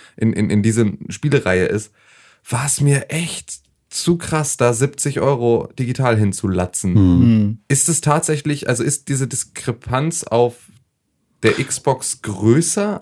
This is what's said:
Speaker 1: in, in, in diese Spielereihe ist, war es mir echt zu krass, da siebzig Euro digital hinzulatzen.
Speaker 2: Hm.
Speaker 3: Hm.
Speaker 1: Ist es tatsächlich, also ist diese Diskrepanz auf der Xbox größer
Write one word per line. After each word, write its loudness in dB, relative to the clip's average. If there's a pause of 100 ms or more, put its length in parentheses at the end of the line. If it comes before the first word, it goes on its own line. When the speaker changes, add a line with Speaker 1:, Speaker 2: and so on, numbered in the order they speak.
(160)
Speaker 1:
in, 2
in, 0
in 2
diese 2 (160)
Spielereihe 0
ist, -4 (580)
war -4
es -2
mir 2
echt -8 (260)
zu 0
krass, -4
da 2
siebzig -2
Euro 0 (100)
digital 0
hinzulatzen. -2
Speaker 2:
Hm. 6
Speaker 3:
Hm. 4 (100)
Speaker 1:
Ist 0
es -2
tatsächlich, -2
also -2
ist -4
diese -2
Diskrepanz -6
auf 2 (880)
der 6
Xbox -4
größer 0